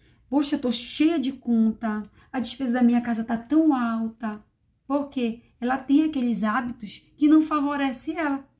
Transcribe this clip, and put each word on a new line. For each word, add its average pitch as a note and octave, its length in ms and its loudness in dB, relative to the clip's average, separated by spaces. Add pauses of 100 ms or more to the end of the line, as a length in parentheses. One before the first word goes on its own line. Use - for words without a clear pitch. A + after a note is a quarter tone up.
(280)
poxa, C#4+ 280 0
eu C#4 40 -4
tô B3 120 -2
cheia D#4 480 0
de C4 120 -2
conta, A3 720 -2 (280)
a B3+ 80 -4
despesa A#3 340 -4
da B3 100 2
minha A#3+ 180 4
casa A3+ 220 -4
tá A3+ 140 -4
tão D4+ 360 2
alta." A3+ 680 -4 (440)
Por C#4+ 220 -2
quê? A#3 320 -4 (180)
Ela B3+ 180 -2
tem C#4 260 2
aqueles A#3+ 400 -2
hábitos A#3 600 -6 (140)
que D4 100 4
não D#4 140 8
favorecem C#4+ 760 -2
ela, C#4 300 -4 (120)